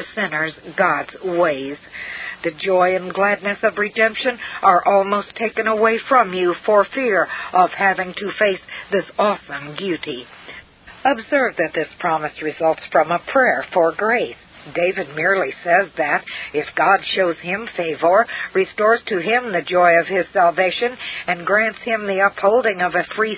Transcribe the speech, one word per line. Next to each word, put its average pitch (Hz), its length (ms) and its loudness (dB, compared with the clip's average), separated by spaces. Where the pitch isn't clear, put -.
sinners 156 380 -4
God's 156 440 0
ways. 151 560 -2
The 165 80 -4
joy 185 440 2
and 180 180 -6
gladness 202 480 -2
of 214 160 0
redemption 220 600 -2
are 185 240 6
almost 202 480 0
taken 220 320 -4
away 220 300 2
from 220 360 2
you 175 220 0
for 208 200 6
fear 208 420 0
of 180 180 4
having 185 420 -2
to 202 180 -8
face 196 300 0
this 196 140 0
awesome 147 560 -2
duty. 151 500 -6
Observe 254 540 0
that 160 160 -2
this 156 160 -4
promise 156 420 -4
results 160 400 0
from 160 180 4
a 170 80 0
prayer 208 540 2
for 165 180 4
grace. 196 460 -2
David 170 420 -2
merely 160 380 0
says 175 340 2
that 156 260 0
if 147 220 -2
God 190 260 4
shows 175 220 0
him 196 300 -8
favor, 170 480 2
restores 208 480 2
to 196 160 -4
him 226 320 -2
the 175 100 -2
joy 180 380 4
of 160 80 -2
his 180 260 -2
salvation, 185 640 2
and 175 180 -6
grants 208 360 0
him 220 260 -4
the 196 180 2
upholding 196 560 2
of 175 140 -2
a 175 80 2
free 214 220 -2